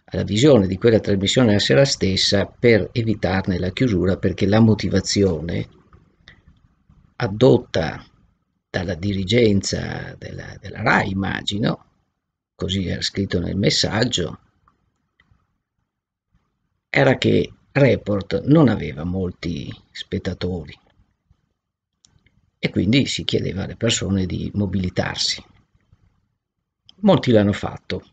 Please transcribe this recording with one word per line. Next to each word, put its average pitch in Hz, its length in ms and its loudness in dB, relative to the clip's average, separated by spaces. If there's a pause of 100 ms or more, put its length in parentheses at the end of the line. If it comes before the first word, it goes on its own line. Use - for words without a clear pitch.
(120)
alla 95 120 -2
visione 107 420 4
di 92 100 -4
quella 113 220 4
trasmissione 101 540 2
la 101 80 2
sera 139 240 4
stessa 95 600 0
per 110 460 2
evitarne 95 680 -2
la 92 100 -2
chiusura, 92 460 0
perché 92 280 -2
la 98 140 4
motivazione 98 1120 2 (1500)
addotta 107 880 0 (640)
dalla 90 260 -4
dirigenza 98 1200 0
della, - 420 -16
della - 220 -12
rai, 107 300 0
immagino, - 720 -4 (720)
così 90 320 -4
era 92 140 -6
scritto - 360 -4
nel 87 160 -4
messaggio, 95 840 -2 (2500)
era 135 280 2
che - 360 0 (180)
Report 101 760 0
non 147 200 6
aveva 78 380 -2
molti 90 680 -6 (200)
spettatori 90 840 -8 (1800)
e - 100 -4
quindi 110 380 0
si - 160 -6
chiedeva - 400 -4
alle - 140 -10
persone 95 500 -2
di 87 280 -6
mobilitarsi. 92 840 -4 (1600)
Molti 175 280 4
l'hanno 104 220 6
fatto, - 500 -8 (100)